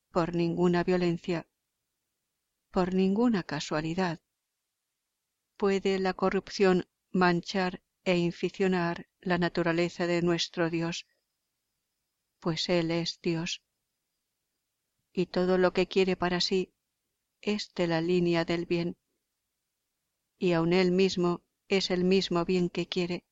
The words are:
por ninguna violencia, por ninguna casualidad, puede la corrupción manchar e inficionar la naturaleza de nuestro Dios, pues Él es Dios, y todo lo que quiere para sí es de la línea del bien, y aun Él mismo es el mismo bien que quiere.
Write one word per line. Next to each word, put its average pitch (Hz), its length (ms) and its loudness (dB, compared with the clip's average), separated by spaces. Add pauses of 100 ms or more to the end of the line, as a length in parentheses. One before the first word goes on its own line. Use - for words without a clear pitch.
(100)
por 175 240 0
ninguna 170 500 2
violencia, 180 640 -2 (1200)
por 180 240 0
ninguna 196 480 2
casualidad, 160 800 -4 (1400)
puede 196 420 0
la 190 140 0
corrupción 185 720 2 (240)
manchar 180 720 0 (220)
e 180 120 2
inficionar 175 920 -2 (120)
la 180 180 0
naturaleza 170 680 0
de 175 160 0
nuestro 170 480 0
Dios, 165 360 -4 (1300)
pues - 280 -4
Él 175 220 0
es 170 320 -4
Dios, 170 400 -4 (1500)
y 180 140 -2
todo 185 300 0
lo 180 160 4
que 185 160 0
quiere 190 260 2
para 180 260 -2
sí 185 340 -2 (680)
es 208 340 -6
de 180 120 -2
la 165 160 0
línea 175 420 2
del 170 220 -2
bien, 175 300 -2 (1400)
y 180 140 2
aun 165 220 2
Él 185 180 4
mismo 180 500 0 (260)
es 190 220 0
el 180 140 0
mismo 180 400 2
bien 180 240 2
que 175 180 -6
quiere. 175 460 -4